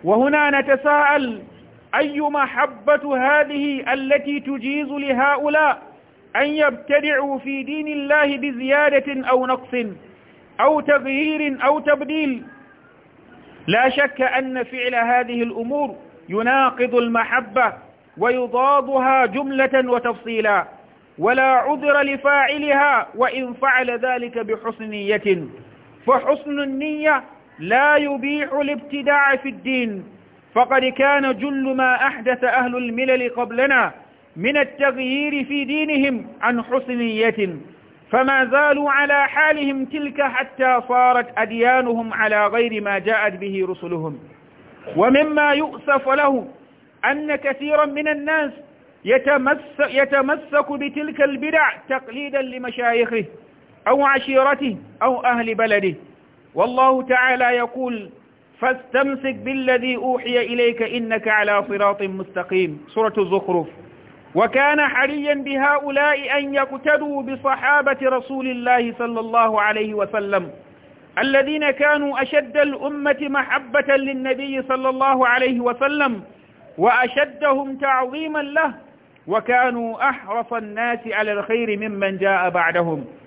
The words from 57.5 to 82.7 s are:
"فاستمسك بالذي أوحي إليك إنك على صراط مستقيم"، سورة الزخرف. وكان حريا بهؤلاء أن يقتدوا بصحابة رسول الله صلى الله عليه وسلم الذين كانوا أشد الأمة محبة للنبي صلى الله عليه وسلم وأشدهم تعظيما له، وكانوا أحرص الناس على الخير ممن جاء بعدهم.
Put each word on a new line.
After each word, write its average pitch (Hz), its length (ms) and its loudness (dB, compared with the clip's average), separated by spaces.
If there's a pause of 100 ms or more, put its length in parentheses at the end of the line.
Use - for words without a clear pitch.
"فاستمسك 262 760 -2
بالذي 254 600 -2
أوحي 247 440 -2
إليك 240 420 0
إنك 226 460 -4
على 208 420 2
صراط 202 320 0
مستقيم"، 185 840 -4
سورة 220 300 0
الزخرف. 185 500 0 (680)
وكان 277 460 4
حريا 285 520 0
بهؤلاء 277 1080 0
أن 277 140 -6
يقتدوا 277 680 0
بصحابة 269 840 0
رسول 262 440 -2
الله 240 520 0
صلى 233 200 -4
الله 220 420 2
عليه 214 320 0
وسلم 202 560 -2 (720)
الذين 277 520 2
كانوا 285 500 0
أشد 269 360 0
الأمة 285 640 0
محبة 277 720 0
للنبي 269 680 -4
صلى 262 280 -2
الله 262 380 2
عليه 254 320 2
وسلم 240 640 -2 (560)
وأشدهم 269 1000 0
تعظيما 277 640 -2
له، 285 340 0 (540)
وكانوا 233 800 0
أحرص 233 440 -6
الناس 226 540 -4
على 214 240 -2
الخير 214 460 -2 (120)
ممن 196 280 -4
جاء 185 320 2
بعدهم. 170 560 0 (220)